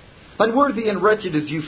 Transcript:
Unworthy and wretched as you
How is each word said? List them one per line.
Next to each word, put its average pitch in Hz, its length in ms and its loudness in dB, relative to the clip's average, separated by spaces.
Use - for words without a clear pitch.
Unworthy 226 480 2
and 180 120 -2
wretched 202 360 0
as 151 120 -4
you 156 200 -6